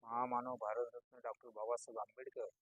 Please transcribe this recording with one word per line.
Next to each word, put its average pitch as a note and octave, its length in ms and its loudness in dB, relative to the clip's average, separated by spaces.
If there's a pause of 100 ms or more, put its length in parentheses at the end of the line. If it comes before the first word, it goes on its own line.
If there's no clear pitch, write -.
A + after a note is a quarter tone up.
महामानव B2 520 2
भारतरत्न A#2+ 640 -2
डॉक्टर A#2+ 260 -6
बाबासाहेब A2+ 500 -2
आंबेडकर A#2 500 -8 (140)